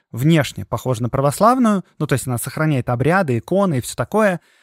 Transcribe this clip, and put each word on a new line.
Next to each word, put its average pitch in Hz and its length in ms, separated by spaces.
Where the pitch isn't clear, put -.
внешне 139 540
похожа 120 380
на 120 60
православную, 202 760
ну, 156 80
то - 80
есть 127 120
она 123 120
сохраняет 147 520
обряды, 131 480
иконы 175 400
и - 20
все - 140
такое, 190 460